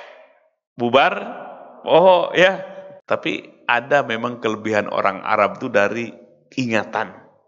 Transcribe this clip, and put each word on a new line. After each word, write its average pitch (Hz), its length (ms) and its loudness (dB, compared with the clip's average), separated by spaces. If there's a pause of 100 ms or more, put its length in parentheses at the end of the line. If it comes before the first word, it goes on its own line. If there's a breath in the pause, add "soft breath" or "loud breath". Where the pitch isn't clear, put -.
(760 loud breath)
Bubar, 131 380 2 (760)
oh 170 480 4
ya. 185 240 4 (440)
Tapi - 640 -6
ada 135 360 2
memang 120 360 -6
kelebihan 107 520 -2
orang 98 320 -2
Arab 101 360 0
itu 131 120 -6
dari 110 400 0 (440)
ingatan, 110 580 -4 (340)